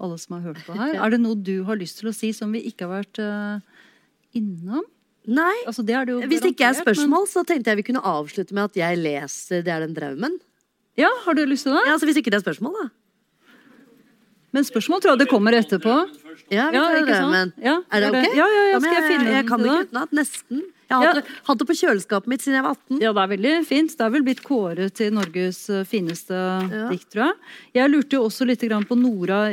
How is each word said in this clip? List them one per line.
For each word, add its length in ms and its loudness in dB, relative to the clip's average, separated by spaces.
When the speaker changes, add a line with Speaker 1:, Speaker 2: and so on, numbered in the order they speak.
Speaker 1:
alle 180 -8
som 160 -14
har 140 -10
hørt 180 -12
på 80 -12
her. 180 -4
Speaker 2:
<laughs> 40 -4
Ja. 100 -2
Speaker 1:
Er 80 2
det 80 2
noe 160 0
du 240 -4
har 160 -4
lyst 220 -12
til 100 -6
å 60 -8
si 180 -4
som 160 -8
vi 160 -6
ikke 220 -10
har 160 -8
vært, 180 -12
eh, 380 -6
innom? 480 -6
Speaker 2:
Nei. 240 2
Speaker 1:
Altså, 160 -6
det 80 0
er 140 -2
det 80 -2
jo 100 -4
Speaker 2:
Hvis 160 2
det 140 2
ikke 100 4
er 80 4
Speaker 1:
garantert, 80 -4
men 140 0
Speaker 2:
spørsmål, 340 2
så 160 0
tenkte 240 0
jeg 80 2
vi 140 -6
kunne 100 -2
avslutte 560 -4
med 140 0
at 80 -2
jeg 180 0
leser 640 -4
Det 140 -4
er 100 -4
den 80 -10
drømmen. 400 -6
Speaker 1:
Ja, 140 4
har 100 2
du 80 2
lyst 220 0
til 80 2
det? 100 4
Speaker 2:
Ja, 80 4
altså, 160 2
hvis 80 2
ikke 160 0
det 80 2
er 60 -16
spørsmål, 260 -6
da. 140 -6
Speaker 1:
Men 160 2
spørsmål 320 0
tror 140 6
jeg 80 0
det 80 -10
kommer 260 4
etterpå. 380 2
Speaker 2:
Ja, 160 2
vi 80 0
Speaker 1:
Ja, 60 4
Speaker 2:
tar 160 2
Speaker 1:
ikke 160 2
sant? 180 2
Speaker 2:
drømmen. 200 2
Speaker 1:
Ja, 120 2
Speaker 2:
Er 140 2
det 60 2
Speaker 1:
gjør 40 2
det. 160 2
Speaker 2:
ok? 80 0
Speaker 1:
Ja, 160 6
ja, 140 4
ja, 60 4
Speaker 2:
Da 60 2
må 40 2
Speaker 1:
skal 160 2
jeg 40 2
Speaker 2:
jeg, 100 2
Speaker 1:
finne 180 2
Speaker 2:
jeg 120 2
Speaker 1:
den 60 -4
Speaker 2:
kan 140 2
Speaker 1:
til 80 2
Speaker 2:
ikke 80 4
Speaker 1:
deg? 100 0
Speaker 2:
utenat, 300 -6
nesten. 440 -4
Jeg 60 4
har 80 6
hatt 100 4
Speaker 1:
Ja. 60 0
Speaker 2:
det, 140 -18
hatt 100 2
det 100 -2
på 100 0
kjøleskapet 500 0
mitt 140 -2
siden 160 0
jeg 80 0
var 100 0
atten. 240 -6
Speaker 1:
Ja, 140 2
det 80 4
er 100 0
veldig 200 2
fint. 300 0
Det 80 0
er 60 2
vel 120 2
blitt 220 -2
kåret 500 -2
til 180 -2
Norges, 480 -2
eh, 140 -2
fineste 520 -4
Speaker 2:
Ja. 540 -2
Speaker 1:
dikt, 180 -6
tror 160 -2
jeg. 120 0
Jeg 160 4
lurte 220 2
jo 160 2
også 180 -2
litt 140 0
grann 240 0
på 140 0
Nora 540 2